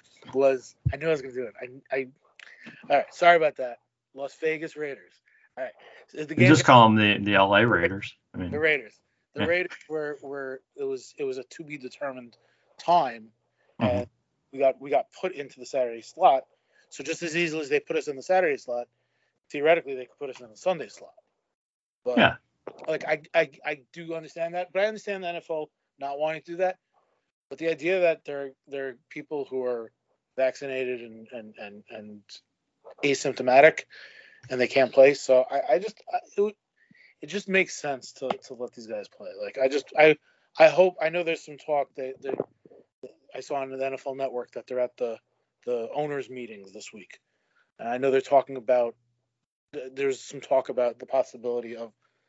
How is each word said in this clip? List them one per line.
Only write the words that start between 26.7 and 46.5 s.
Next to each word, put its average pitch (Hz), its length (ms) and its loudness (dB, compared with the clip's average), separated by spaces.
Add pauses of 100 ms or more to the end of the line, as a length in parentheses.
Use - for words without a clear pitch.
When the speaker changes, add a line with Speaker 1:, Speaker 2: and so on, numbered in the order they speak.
Speaker 1:
But 135 80 -14
the 160 100 -4
idea 165 320 -2
that 165 240 0
there, 139 280 -10 (140)
there 135 220 -10
are 123 80 -14 (140)
people 147 340 -8
who 131 180 -6
are 117 300 -6 (440)
vaccinated 131 680 -4
and, 113 300 -18
and, 107 260 -16
and, 104 320 -18
and 104 300 -18 (840)
asymptomatic 135 800 4 (640)
and 127 100 -4
they 123 100 2
can't 131 240 2
play. 139 200 10
So 131 380 4
I, 139 240 0
I 175 60 6
just, 208 200 -10 (100)
I, - 80 -4 (160)
it, 202 60 0
would, 208 140 0 (640)
it 151 60 -16
just 190 220 -10
makes 190 300 0
sense 135 360 -8
to, 131 140 -8
to 131 260 -8
let 120 180 -12
these 117 140 -20
guys 107 220 -12
play. 101 200 -18 (140)
Like, 101 200 -10
I 135 60 4
just, 139 300 -4
I, 151 180 8 (420)
I 160 100 10
hope, 180 320 4
I 160 100 -2
know 175 120 -4
there's 160 220 -6
some 147 140 -18
talk 143 380 -4
that, 131 260 -10
that 135 160 -8 (960)
I 127 60 -12
saw 143 160 -8
on 135 140 -8
the 135 140 -8
N 135 100 -6
F 131 120 -12
L 135 80 -8
Network 123 380 -8
that 117 140 -14
they're 127 140 -6
at 123 160 -4
the, 113 220 -6 (460)
the 117 300 -4
owners' 143 360 -6
meetings 110 420 -16